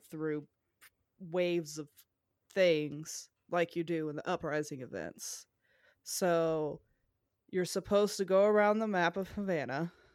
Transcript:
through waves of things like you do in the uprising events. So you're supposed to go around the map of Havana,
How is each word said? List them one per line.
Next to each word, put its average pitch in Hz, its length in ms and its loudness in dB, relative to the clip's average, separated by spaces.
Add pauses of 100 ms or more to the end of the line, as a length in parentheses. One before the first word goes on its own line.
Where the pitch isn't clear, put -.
through 151 380 -6 (720)
waves 175 580 -2
of 151 100 -8 (680)
things 156 760 2 (220)
like 170 240 0
you 170 80 0
do 156 260 -2
in 147 60 -6
the 151 120 -8
uprising 151 540 -4
events. - 640 -10 (580)
So 165 800 0 (680)
you're 180 140 0
supposed 202 520 0
to 196 80 0
go 190 200 4
around 214 340 4
the 220 80 -2
map 175 300 0
of 190 140 -4
Havana, 165 600 -2 (240)